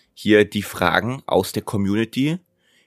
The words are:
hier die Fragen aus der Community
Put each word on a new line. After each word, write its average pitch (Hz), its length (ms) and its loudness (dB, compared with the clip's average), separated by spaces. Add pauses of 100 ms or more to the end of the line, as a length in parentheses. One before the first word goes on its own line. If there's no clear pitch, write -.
(140)
hier 104 320 4
die 104 160 -6
Fragen 92 640 -2
aus - 260 0
der - 100 -6
Community 113 760 -2 (480)